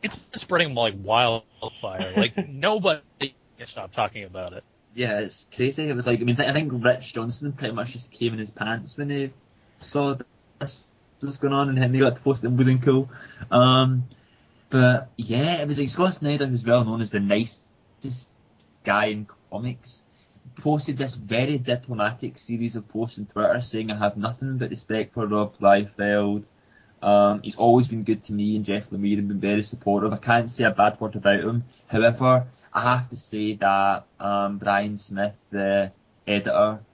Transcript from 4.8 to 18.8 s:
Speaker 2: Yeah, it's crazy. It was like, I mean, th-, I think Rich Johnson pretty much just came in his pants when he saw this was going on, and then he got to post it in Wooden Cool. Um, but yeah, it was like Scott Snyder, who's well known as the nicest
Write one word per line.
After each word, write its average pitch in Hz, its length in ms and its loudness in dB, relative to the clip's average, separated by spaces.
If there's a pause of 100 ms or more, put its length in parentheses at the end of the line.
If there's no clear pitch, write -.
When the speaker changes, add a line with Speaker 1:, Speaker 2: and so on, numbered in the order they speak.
Speaker 2:
Yeah, 110 260 -2
it's - 260 -8 (100)
crazy. - 320 -2
It 139 80 -2
was 123 120 -4
like, 117 120 2
I 117 40 -2
mean, 120 120 2
th-, 131 140 0
I 131 40 -2
think 151 200 -2 (100)
Rich - 300 2
Johnson 120 400 -6
pretty 117 200 -6
much 113 200 -6
just - 180 -16
came 117 220 -2
in 113 60 -8
his 104 100 -8
pants 113 480 -8
when 143 120 -6
he 139 220 -4 (500)
saw 139 340 0 (440)
this - 220 -10 (400)
was 139 160 -8
going 143 160 0
on, 139 160 2
and 131 80 0
then 127 160 2
he 131 80 4
got 127 160 4
to - 40 -20
post 135 220 0
it 117 40 -2
in 123 100 2
Wooden 131 240 4
Cool. 135 280 2 (400)
Um, 127 540 6 (680)
but 127 480 4
yeah, 135 440 -2
it 147 60 -4
was 143 120 -2
like 139 100 0
Scott 180 260 0
Snyder, 143 320 0
who's 117 180 -2
well 120 200 6
known 113 160 -2
as 104 100 -4
the 104 80 0
nicest - 1080 -4 (580)